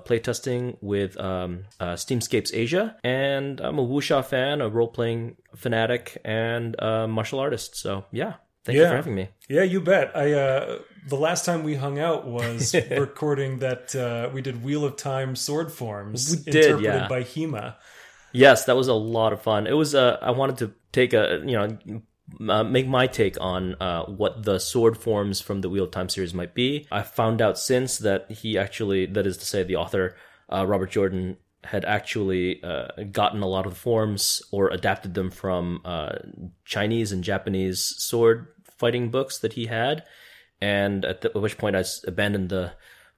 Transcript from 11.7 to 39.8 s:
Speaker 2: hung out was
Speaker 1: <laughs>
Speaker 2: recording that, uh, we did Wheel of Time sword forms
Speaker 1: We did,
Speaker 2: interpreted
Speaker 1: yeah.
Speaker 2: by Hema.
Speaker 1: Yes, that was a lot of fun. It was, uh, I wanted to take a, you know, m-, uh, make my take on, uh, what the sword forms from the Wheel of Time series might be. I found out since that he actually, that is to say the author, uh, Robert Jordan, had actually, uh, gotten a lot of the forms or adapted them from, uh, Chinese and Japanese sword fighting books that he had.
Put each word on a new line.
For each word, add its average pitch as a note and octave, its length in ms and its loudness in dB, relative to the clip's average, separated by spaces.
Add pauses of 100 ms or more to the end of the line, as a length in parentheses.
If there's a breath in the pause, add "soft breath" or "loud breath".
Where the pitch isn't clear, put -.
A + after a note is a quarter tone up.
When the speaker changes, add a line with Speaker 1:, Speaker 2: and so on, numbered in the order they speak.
Speaker 2:
hung C#3 240 -4
out D#3+ 300 0
was A#2 460 -2
Speaker 1:
<laughs> E3+ 180 2
Speaker 2:
recording C#3 640 -2
that, B2+ 380 -4
uh, A#2+ 360 -4
we C3+ 100 -6
did A#2+ 200 -6
Wheel D3 220 -2
of C#3 100 -2
Time C3+ 400 -4
sword D3+ 380 -4
forms A2 580 -6
Speaker 1:
We D#3+ 220 -2
did, - 20 4
Speaker 2:
interpreted C#3 300 8
Speaker 1:
yeah. G2+ 240 2
Speaker 2:
by B2 160 -2
Hema. B2+ 500 -6 (560 loud breath)
Speaker 1:
Yes, C3+ 360 10
that B2+ 100 6
was C3 100 4
a B2+ 80 4
lot A2 380 2
of G#2 100 -4
fun. G#2+ 240 2
It - 60 0
was, D3 240 2
uh, B2 260 6
I - 80 0
wanted C3 280 0
to A#2 140 -4 (200)
take B2 220 4
a, F2 300 4
you B2 140 0
know, G2+ 60 2 (200)
m-, A2 180 -10 (460)
uh, G#2+ 160 4
make C3 220 2
my C3 220 4
take G2+ 320 0
on, F#2 380 -2
uh, F2 260 -2
what G2+ 400 -2
the G2+ 140 2
sword A2+ 380 4
forms G2+ 460 0
from G2 180 -4
the F#2 80 -2
Wheel F#2+ 160 0
of F2+ 60 -6
Time F#2 180 -6
series F2+ 240 -4
might F2 220 -6
be. C#3 360 -2
I G#2 120 -2
found A2+ 400 0
out G#2 160 2
since B2+ 400 0
that G2 320 0
he G#2+ 260 -4
actually, G2 500 0
that G2 200 0
is F#2 120 -2
to - 60 -12
say G2 200 0
the F2+ 120 -2
author, F#2 400 -2 (340 loud breath)
uh, F#2+ 160 0
Robert F#2+ 240 0
Jordan, F#2 460 0 (280)
had G2 200 -4
actually, F#2+ 800 -2
uh, D2+ 240 -6 (240)
gotten G#2 320 0
a G2 60 0
lot F#2+ 180 0
of F#2 80 -8
the - 40 -18
forms A2 600 0 (100)
or G2 200 4
adapted F#2+ 420 -2
them F#2 180 -2
from, F2+ 540 -4
uh, E2+ 280 -6 (520)
Chinese G#2+ 480 -2
and F#2 100 -2
Japanese F#2+ 760 -2
sword A#2 480 4 (320)
fighting A#2+ 320 0
books C3 280 -2
that A2+ 140 -2
he A#2 140 -6
had. A#2+ 380 -2 (560 loud breath)